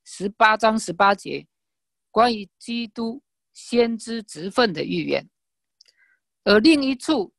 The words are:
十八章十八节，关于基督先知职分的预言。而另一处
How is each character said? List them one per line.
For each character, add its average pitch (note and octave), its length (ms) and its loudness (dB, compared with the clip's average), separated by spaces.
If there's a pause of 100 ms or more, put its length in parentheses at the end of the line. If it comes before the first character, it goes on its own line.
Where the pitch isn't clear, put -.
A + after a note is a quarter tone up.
十 G3 240 -8
八 G#3+ 260 4
章 A3 240 2
十 - 140 -10
八 G3 200 2
节， C#3+ 320 -10 (640)
关 A#3 220 2
于 G#3 240 -10
基 A#3 300 -10
督 A#3 340 -10 (300)
先 A#3 460 -2
知 A3+ 260 -10
职 E3+ 260 -12
分 A#3 220 2
的 D#3+ 140 -6
预 E3+ 220 -4
言。 C#3 220 -4 (1160)
而 G3+ 140 6
另 C#4+ 220 4
一 C4+ 140 -2
处 C4 440 -4